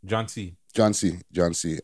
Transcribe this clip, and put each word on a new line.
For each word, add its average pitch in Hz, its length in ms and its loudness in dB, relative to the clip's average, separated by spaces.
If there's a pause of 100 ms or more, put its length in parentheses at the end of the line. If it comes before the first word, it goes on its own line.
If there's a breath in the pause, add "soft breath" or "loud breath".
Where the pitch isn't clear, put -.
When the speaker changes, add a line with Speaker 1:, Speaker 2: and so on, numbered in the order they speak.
Speaker 1:
John 110 240 -2
C. 92 280 -12 (180)
Speaker 2:
John 107 200 4
C. 90 260 0 (120)
John 87 220 2
C. 80 300 -4